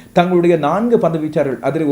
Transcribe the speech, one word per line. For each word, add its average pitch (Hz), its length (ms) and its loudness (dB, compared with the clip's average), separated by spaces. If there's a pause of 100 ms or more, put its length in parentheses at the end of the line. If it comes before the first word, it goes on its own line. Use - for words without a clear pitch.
(180)
தங்களுடைய 175 460 2
நான்கு 208 400 0
பந்து 165 200 0
வீச்சாளர்கள், 147 440 -2
அதில் 156 240 -2